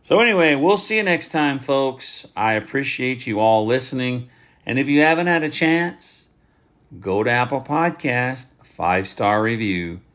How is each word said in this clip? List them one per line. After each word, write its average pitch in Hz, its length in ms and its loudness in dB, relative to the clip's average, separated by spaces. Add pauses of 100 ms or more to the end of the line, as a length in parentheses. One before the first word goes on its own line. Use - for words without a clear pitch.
So - 180 2
anyway, 180 360 4
we'll 170 220 2
see 220 200 -2
you 214 60 0
next 175 260 -2
time, 147 300 0
folks. 135 760 -4
I 110 180 0
appreciate 127 720 -4
you 104 140 -4
all 110 260 4
listening. 127 640 -2 (340)
And 117 140 -4
if 139 100 -2
you 147 140 4
haven't 165 260 2
had 170 160 2
a 151 60 -4
chance, 165 800 -2 (720)
go 98 240 0
to 123 80 4
Apple 123 300 0
Podcast, 131 840 -2 (180)
five-star 98 760 0
review. 95 600 -2 (140)